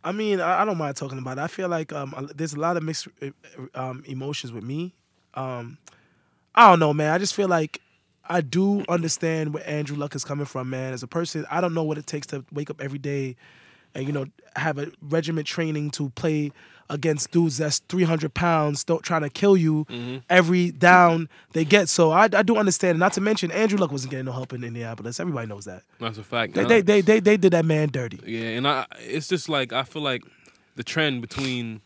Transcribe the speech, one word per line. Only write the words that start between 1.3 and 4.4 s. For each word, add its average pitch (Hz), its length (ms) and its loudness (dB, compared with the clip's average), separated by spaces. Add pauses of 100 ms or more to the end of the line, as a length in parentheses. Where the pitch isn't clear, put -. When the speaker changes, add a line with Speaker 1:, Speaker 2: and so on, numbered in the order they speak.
Speaker 1:
it. 143 40 -4
I 160 60 -4
feel 185 200 -6
like, 165 240 -4
um, 139 240 -8
a, 131 60 -10 (120)
there's 147 200 -8
a 147 60 -8
lot 170 180 -2
of 160 40 -6
mixed, 156 240 -8 (160)
uh, 139 80 -10 (440)
um, 127 320 -8
emotions 135 460 -8